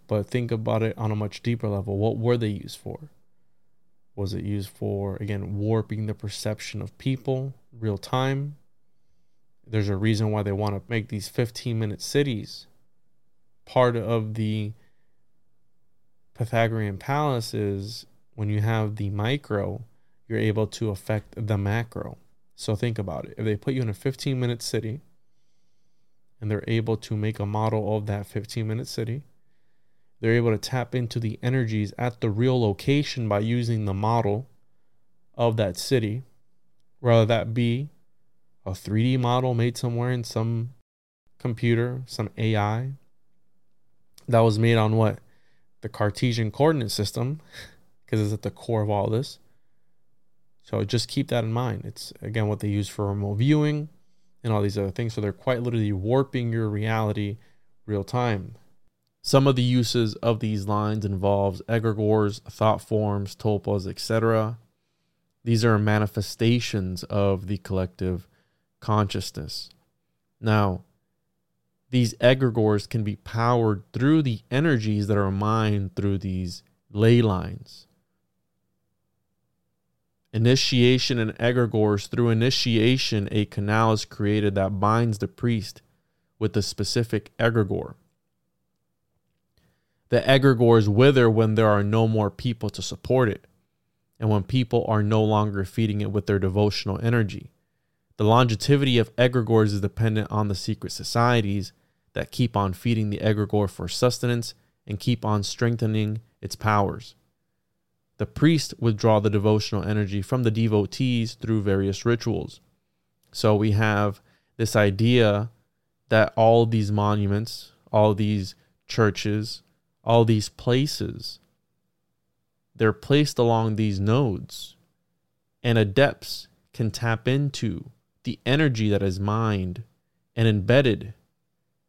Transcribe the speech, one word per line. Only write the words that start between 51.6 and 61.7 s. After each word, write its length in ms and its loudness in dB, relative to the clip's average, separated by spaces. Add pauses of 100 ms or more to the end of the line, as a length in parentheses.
It's, 360 -14
again, 260 -2
what 120 -2
they 80 -4
use 200 -2
for 200 -4
remote 260 -4
viewing 560 0 (540)
and 100 -2
all 80 2
these 160 -2
other 140 -2
things. 240 -6
So 60 -4
they're 120 -2
quite 300 -2
literally 280 -2
warping 640 -2
your 160 -2
reality 680 -2 (500)
real 160 -2
time. 540 -4 (680)
Some 240 4
of 80 4
the 80 0
uses 540 0
of 220 0
these 280 -4
lines 360 -2
involves 600 0
egregores, 800 0